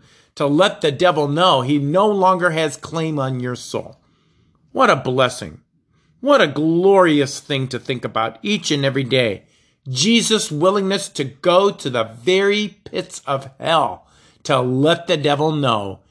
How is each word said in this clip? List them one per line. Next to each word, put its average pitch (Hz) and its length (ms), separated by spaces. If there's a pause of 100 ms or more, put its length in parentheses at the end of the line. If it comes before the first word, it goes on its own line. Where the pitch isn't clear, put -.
(340)
to 147 140
let 185 340
the 156 100
devil 151 360
know 151 340
he 139 160
no 156 300
longer 185 440
has 156 260
claim 160 420
on 131 200
your 123 160
soul. - 460 (680)
What 254 180
a 170 60
blessing. 127 640 (600)
What 269 200
a 170 60
glorious 160 920
thing 135 280
to 127 120
think 120 240
about 113 380
each 202 300
and 143 120
every 135 200
day. 120 420 (420)
Jesus' 202 640
willingness 190 580
to - 140
go 175 460
to - 200
the 120 140
very 190 840
pits - 420
of 135 320
hell 135 480 (340)
to 135 180
let 139 460
the 175 120
devil 147 340
know 110 480 (120)